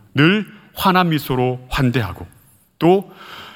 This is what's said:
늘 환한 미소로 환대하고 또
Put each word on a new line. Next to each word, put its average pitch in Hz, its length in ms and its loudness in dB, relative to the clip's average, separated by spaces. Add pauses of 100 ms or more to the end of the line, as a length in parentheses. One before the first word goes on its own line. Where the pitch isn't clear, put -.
(140)
늘 180 340 2 (260)
환한 180 360 2
미소로 127 600 -2
환대하고 120 580 -2 (520)
또 190 340 2 (420)